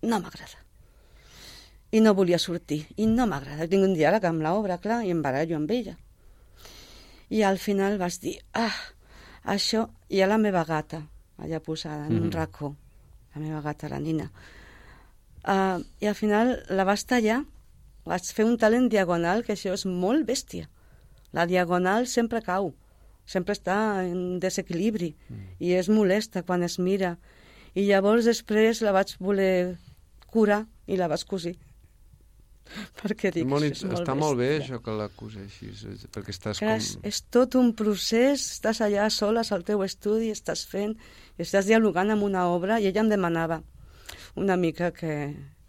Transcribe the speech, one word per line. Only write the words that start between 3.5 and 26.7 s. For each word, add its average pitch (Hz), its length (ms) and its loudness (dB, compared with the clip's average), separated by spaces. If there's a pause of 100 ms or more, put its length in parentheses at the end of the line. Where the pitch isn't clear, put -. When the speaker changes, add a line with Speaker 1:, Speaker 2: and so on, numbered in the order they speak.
Speaker 1:
Tinc 190 160 4
un 190 140 2
diàleg 170 320 4
amb 160 160 -2
l'obra, 185 340 -2
clar, 233 240 -2
i 185 80 -2
em 170 140 0
barallo 151 340 -2
amb 151 160 -2
ella. 196 220 -6 (1400)
I 214 80 4
al 196 140 2
final 196 400 0
vas 175 240 -4
dir, - 160 -6 (160)
"Ah, 220 180 0 (720)
això", 214 460 -2 (200)
hi 190 120 2
ha 190 60 4
la 214 100 2
meva 196 260 2
gata, 156 380 -4 (380)
allà 160 200 -6
posada, 156 480 -8
en 160 80 0
un 165 120 0
Speaker 2:
Mhm. 156 40 -2
Speaker 1:
racó, 151 440 -6 (600)
la 147 60 -10
meva 156 200 -8
gata, 147 280 -8
la 139 100 -8
Nina. 160 320 -4 (1120)
Ah, 190 360 0 (200)
i 208 60 -4
al 208 100 0
final 214 540 2
la 190 140 0
vas 202 220 0
tallar, 240 380 2 (640)
vas 175 260 -4
fer 220 140 2
un 233 120 2
tall 226 180 6
en 247 140 4
diagonal, 180 540 2
que 214 100 -4
això 190 200 -4
és 196 120 -6
molt 190 420 0
bèstia. - 420 -6 (640)
La 165 140 2
diagonal 180 600 2
sempre 233 360 0
cau, 185 300 -2 (520)
sempre 190 300 -2
està 202 500 -2
en 180 340 -4
desequilibri, 180 760 -2 (140)
Speaker 2:
Mm. 120 60 -16 (240)
Speaker 1:
i 175 140 0
és 180 160 2
molesta 214 540 2
quan 180 200 0
es 175 160 -4